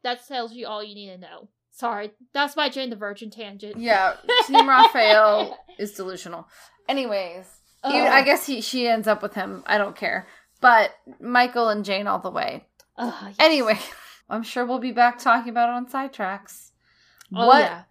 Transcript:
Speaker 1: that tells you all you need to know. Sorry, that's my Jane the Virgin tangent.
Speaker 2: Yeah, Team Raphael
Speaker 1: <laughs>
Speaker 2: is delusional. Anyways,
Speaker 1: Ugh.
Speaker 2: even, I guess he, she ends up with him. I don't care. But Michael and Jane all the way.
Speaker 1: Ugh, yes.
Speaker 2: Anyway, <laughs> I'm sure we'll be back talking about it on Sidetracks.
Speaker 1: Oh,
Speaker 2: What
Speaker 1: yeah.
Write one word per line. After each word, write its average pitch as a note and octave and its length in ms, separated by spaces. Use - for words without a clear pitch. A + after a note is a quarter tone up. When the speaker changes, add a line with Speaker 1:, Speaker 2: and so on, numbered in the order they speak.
Speaker 1:
that B3 240
tells A#3+ 260
you A#3+ 140
all G#3+ 160
you G#3 120
need G3+ 160
to F3+ 60
know. E3+ 320
Sorry, G#3+ 380
that's C#4+ 240
my D4+ 120
Jane C4+ 200
the A3 80
Virgin G#3 320
tangent. G#3 480
Speaker 2:
Yeah, G#3 380
Team C#4 220
Raphael G#3+ 920
Speaker 1:
<laughs> - 80
Speaker 2:
is G#3 160
delusional. F3+ 540
Anyways, G3 560
Speaker 1:
Ugh. C#4 100
Speaker 2:
even, C#4+ 180
I C4+ 120
guess C#4+ 240
he, C4 120
she A#3+ 280
ends A3 200
up G#3 140
with - 140
him. G3 320
I G#3 100
don't G3+ 180
care. F#3 320
But A#3 320
Michael B3 480
and G#3 160
Jane G3+ 220
all F#3+ 120
the F3+ 120
way. - 340
Speaker 1:
Ugh, A#3 160
yes. G3 120
Speaker 2:
Anyway, C#4+ 400
<laughs> - 260
I'm A3 140
sure B3 220
we'll B3 140
be B3 120
back A#3+ 280
talking A#3+ 300
about A#3 200
it A#3+ 60
on B3 120
Sidetracks. A3 840
Speaker 1:
Oh, A#3 140
Speaker 2:
What C4+ 140
Speaker 1:
yeah. F3 300